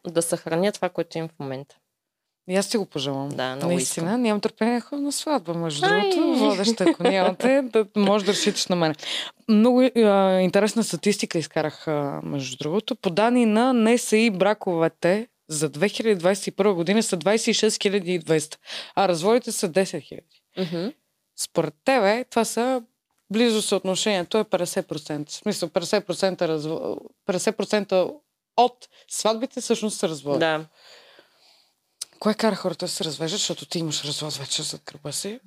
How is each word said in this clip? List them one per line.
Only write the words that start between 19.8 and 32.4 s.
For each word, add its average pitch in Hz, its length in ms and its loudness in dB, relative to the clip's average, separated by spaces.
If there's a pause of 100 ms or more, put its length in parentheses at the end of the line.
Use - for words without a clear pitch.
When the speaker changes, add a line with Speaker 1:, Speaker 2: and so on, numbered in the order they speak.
Speaker 2:
хиляди. - 400 -20 (160)
Speaker 1:
Мгм. 175 300 -4 (500)
Speaker 2:
Според - 360 -2 (100)
тебе, 240 400 2
това 226 200 0
са 240 380 -2 (480)
близо 220 320 2
съотношението 190 760 0
е 214 60 2
петдесет 175 440 -2
процента. 151 420 -8
В - 40 -10
смисъл, 185 340 -4
петдесет 190 380 0
процента 180 420 0
разво-, 156 480 -4 (300)
петдесет 196 300 0
процента 196 520 0 (480)
от 240 320 2 (200)
сватбите 226 520 -2
всъщност 214 380 -2
са 196 100 -2
разводи. 143 300 -2
Speaker 1:
Да. 160 260 0 (1600)
Speaker 2:
Кое 214 140 0
кара 214 220 0